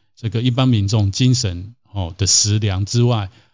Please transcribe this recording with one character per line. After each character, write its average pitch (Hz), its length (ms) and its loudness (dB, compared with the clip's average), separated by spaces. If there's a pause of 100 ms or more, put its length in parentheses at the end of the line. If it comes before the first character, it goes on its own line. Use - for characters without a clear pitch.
(160)
这 113 140 -6
个 117 100 -2
一 127 100 0
般 131 180 2
民 104 200 2
众 101 220 2
精 127 240 2
神， 95 400 -4 (180)
哦， 87 240 -8
的 98 100 0
食 107 320 2
粮 101 280 -2
之 120 160 0
外， 113 260 0 (260)